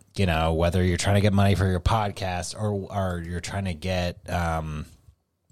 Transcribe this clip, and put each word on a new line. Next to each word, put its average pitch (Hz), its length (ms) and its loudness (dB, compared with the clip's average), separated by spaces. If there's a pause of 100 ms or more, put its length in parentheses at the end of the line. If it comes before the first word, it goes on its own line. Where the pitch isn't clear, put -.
(160)
you 98 100 2
know, 80 280 2
whether 82 280 2
you're 90 140 4
trying 101 200 2
to 101 60 4
get 101 120 2
money 98 220 4
for 95 120 2
your 90 140 0
podcast 98 760 -2
or, 107 140 -2 (200)
or 92 320 -2
you're 85 200 -6
trying 98 240 -4
to 92 80 -2
get, 90 440 -2 (120)
um, 80 560 -2 (680)